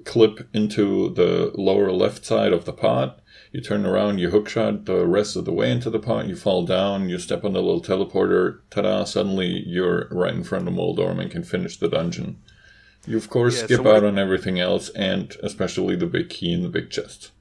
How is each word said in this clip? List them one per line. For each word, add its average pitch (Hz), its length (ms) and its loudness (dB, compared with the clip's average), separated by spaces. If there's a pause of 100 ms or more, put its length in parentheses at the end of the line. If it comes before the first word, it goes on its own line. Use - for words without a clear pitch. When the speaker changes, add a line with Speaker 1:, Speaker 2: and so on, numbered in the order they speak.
Speaker 1:
clip 110 480 4
into 101 560 2
the 87 460 2
lower 98 360 2
left 95 320 0
side 107 300 2
of 85 100 0
the - 80 -10
pot, - 480 0 (320)
you - 80 -8
turn 104 260 -2
around, 98 340 0
you 87 100 0
hookshot 104 560 0
the 95 200 2
rest 101 300 2
of 92 80 -4
the - 80 -4
way 113 200 0
into 120 180 -2
the 113 100 -2
pot, 113 280 -4
you 90 100 -8
fall 92 280 0
down, 95 440 0
you 87 100 -4
step - 240 -6
on 101 80 -2
the 92 100 0
little 90 200 2
teleporter, 95 760 0 (100)
ta-da, 98 340 0
suddenly 92 640 -2
you're 87 420 0
right 90 240 0
in 87 100 -4
front 90 260 -4
of 90 40 -2
Moldorm 90 460 0
and 92 100 -6
can 85 140 -8
finish 90 340 -6
the 85 120 0
dungeon. - 480 -4 (680)
You, 110 120 -2
of - 120 -6
course, 120 260 2
Speaker 2:
Yeah, - 60 -2
so - 40 -4
Speaker 1:
skip 117 200 4
Speaker 2:
what 107 120 8
Speaker 1:
out 104 60 6
Speaker 2:
it 104 40 4
Speaker 1:
on 98 120 0
everything 95 400 0
else, 92 300 0
and 95 540 -2
especially 92 540 -2
the 87 100 -2
big 87 220 -4
key 85 240 -4
and 87 100 -2
the 85 60 -4
big - 220 -6
chest. - 500 -12